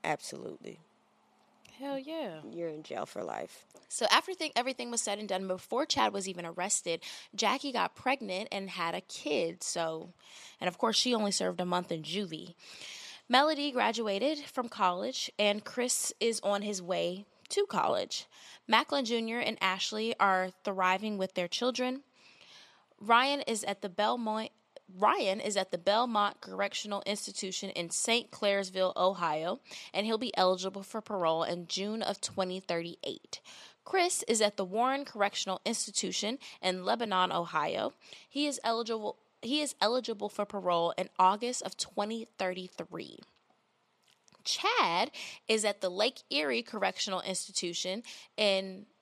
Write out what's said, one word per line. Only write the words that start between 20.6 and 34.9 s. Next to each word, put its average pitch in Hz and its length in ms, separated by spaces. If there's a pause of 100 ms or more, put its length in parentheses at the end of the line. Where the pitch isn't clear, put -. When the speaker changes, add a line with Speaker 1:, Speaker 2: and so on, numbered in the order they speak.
Speaker 2:
thriving 190 540
with 190 180
their 175 120
children. 254 540 (1000)
Ryan 254 420
is 220 240
at 202 160
the 202 80
Belmont, 220 600 (480)
Ryan 208 440
is 208 160
at 190 140
the 185 60
Belmont 208 640
Correctional 202 680
Institution 196 680
in 170 180
Saint - 420
Clairsville, 190 640
Ohio, 180 640 (340)
and 202 120
he'll 220 120
be 240 200
eligible 185 460
for 220 180
parole 165 420
in 175 240
June 208 340
of - 200
twenty 185 400
thirty-eight. - 800 (420)
Chris 359 460
is 220 120
at 208 140
the 196 80
Warren 247 400